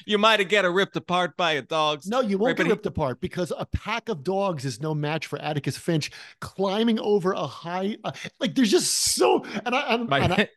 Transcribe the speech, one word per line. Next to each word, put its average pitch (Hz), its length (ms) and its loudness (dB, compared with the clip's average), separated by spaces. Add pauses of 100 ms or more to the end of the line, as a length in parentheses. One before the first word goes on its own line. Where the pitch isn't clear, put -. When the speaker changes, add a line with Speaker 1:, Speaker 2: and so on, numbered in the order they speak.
Speaker 1:
You 208 100 2
might 214 240 6
have 185 80 -2
get 202 160 4
a 180 60 2
ripped 185 260 0
apart 175 400 -2
by 170 160 2
a 143 100 0
dog. 151 440 0
Speaker 2:
No, 233 160 0
you 196 160 0
won't 214 100 0
Speaker 1:
Right, - 80 0
Speaker 2:
get 196 60 2
Speaker 1:
but 165 60 0
he 196 40 4
Speaker 2:
ripped - 140 -2
apart 147 340 -2
because 180 340 -4
a 185 120 -6
pack - 420 -6
of 156 160 -6
dogs 185 400 -2
is 120 160 -6
no 156 140 -2
match 151 320 -4
for 143 120 -6
Atticus 147 380 -4
Finch - 340 -2 (300)
climbing 214 600 0
over 196 320 2
a 180 140 -4
high, 185 580 -6
uh, 185 80 -6 (280)
like, 185 140 -2
there's 233 160 4
just 349 200 4
so, - 540 2 (220)
and 240 80 0
I, 277 80 2 (100)
I'm, 240 160 0
Speaker 1:
My, 139 120 2
Speaker 2:
and 175 120 2
I, 196 240 2